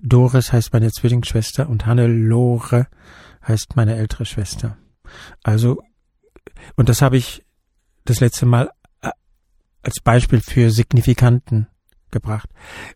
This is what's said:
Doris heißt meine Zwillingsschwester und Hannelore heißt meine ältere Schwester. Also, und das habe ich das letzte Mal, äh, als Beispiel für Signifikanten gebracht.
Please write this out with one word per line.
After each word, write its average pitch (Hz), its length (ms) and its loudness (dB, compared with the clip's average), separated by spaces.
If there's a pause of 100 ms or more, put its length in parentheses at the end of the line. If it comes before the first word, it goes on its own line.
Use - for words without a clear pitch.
Doris 123 500 2
heißt 117 200 0
meine 113 180 2
Zwillingsschwester 120 760 -2
und 110 180 -4
Hannelore 120 1000 0 (580)
heißt - 300 -4
meine 113 200 2
ältere 110 300 -6
Schwester. - 500 -8 (680)
Also, 113 400 0 (960)
und 120 120 4
das 117 120 2
habe 131 160 2
ich - 260 -6 (640)
das 113 160 0
letzte 123 260 0
Mal, 120 240 2 (300)
äh, - 100 -10 (720)
als - 200 -8
Beispiel 120 380 2
für 117 300 2
Signifikanten 120 1000 2 (420)
gebracht. - 380 -8 (480)